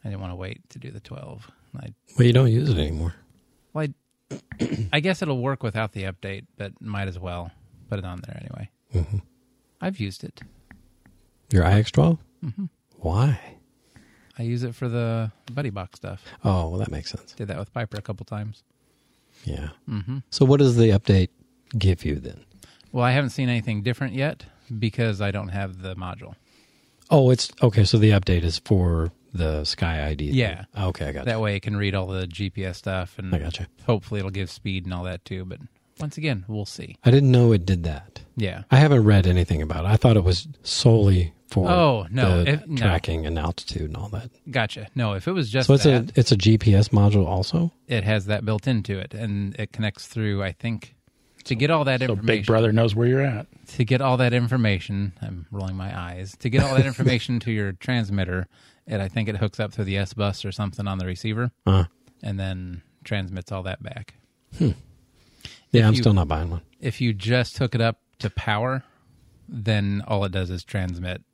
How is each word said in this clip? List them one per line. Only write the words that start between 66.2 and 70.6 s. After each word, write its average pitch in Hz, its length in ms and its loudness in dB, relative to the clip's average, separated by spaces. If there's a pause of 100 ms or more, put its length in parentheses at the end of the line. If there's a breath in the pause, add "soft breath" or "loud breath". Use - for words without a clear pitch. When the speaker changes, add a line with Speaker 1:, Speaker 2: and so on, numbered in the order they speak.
Speaker 2:
buying 80 220 -2
one. 82 100 -6 (200)
Speaker 1:
If - 200 -6
you 120 140 0
just 113 440 -2
hook 127 160 -2
it 113 60 0
up 113 180 0 (220)
to 104 100 -4
power, 123 540 -2 (640 soft breath)
then 101 580 -2
all 101 200 0
it 92 60 -4
does 90 180 -2
is 90 140 -8